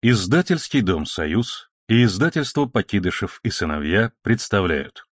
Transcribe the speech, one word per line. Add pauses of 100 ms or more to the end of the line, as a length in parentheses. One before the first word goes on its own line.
Издательский
дом
«Союз» (200)
и
издательство
«Покидышев
и
сыновья»
представляют. (120)